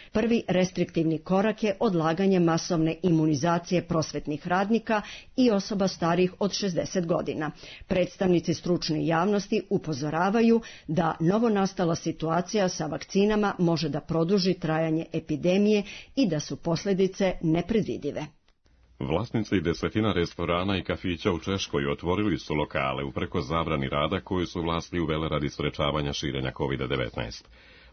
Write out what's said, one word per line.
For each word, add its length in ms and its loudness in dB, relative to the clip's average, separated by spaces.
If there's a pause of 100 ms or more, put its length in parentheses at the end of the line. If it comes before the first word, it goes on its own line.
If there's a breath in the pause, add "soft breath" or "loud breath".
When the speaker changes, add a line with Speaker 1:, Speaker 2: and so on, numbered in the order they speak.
(120)
Speaker 1:
Prvi 360 2
restriktivni 720 0
korak 440 0
je 180 0
odlaganje 600 2
masovne 600 2
imunizacije 800 2
prosvetnih 640 -4
radnika 540 0 (340 loud breath)
i 140 4
osoba 380 0
starijih 500 0
od 140 0
šezdeset 540 -2
godina. 440 -2 (360 loud breath)
Predstavnici 680 2
stručne 520 -2
javnosti 640 0
upozoravaju 920 2 (260 loud breath)
da 340 2
novonastala 760 2
situacija 760 -2
sa 180 -4
vakcinama 720 0
može 300 2
da 120 -4
produži 540 2
trajanje 580 -2
epidemije 720 2 (340 loud breath)
i 120 4
da 120 0
su 160 -6
posledice 760 0 (100)
nepredvidive. 840 0 (720)
Speaker 2:
Vlasnici 600 0
desetina 520 0
restorana 640 0
i 40 -4
kafića 500 -2
u 60 -2
Češkoj 540 -2
otvorili 460 0
su 160 -6
lokale 500 -2
uprkos 420 -4
zabrani 420 -2
rada 320 -2
koju 260 -2
su 160 -6
vlasti 380 -2
uvele 280 -2
radi 200 0
sprečavanja 640 -2
širenja 440 -4
covida 300 -4
devetnaest. 640 -6 (440 loud breath)